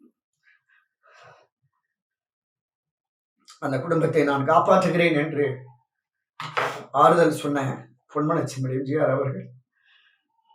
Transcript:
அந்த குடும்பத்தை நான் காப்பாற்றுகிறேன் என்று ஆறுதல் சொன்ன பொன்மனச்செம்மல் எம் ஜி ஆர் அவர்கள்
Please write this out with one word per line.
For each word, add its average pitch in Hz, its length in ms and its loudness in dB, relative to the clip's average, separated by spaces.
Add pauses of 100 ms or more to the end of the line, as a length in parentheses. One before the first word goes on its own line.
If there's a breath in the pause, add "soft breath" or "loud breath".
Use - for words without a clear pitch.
(3500 soft breath)
அந்த 135 220 -4
குடும்பத்தை 160 440 0
நான் 139 240 0
காப்பாற்றுகிறேன் 170 640 4
என்று 147 580 -4 (1200)
ஆறுதல் 160 400 6
சொன்ன 135 560 -6 (260)
பொன்மனச்செம்மல் 135 600 -2
எம் 131 80 -4
ஜி 139 160 -4
ஆர் 139 120 2
அவர்கள் 127 400 -4 (1040)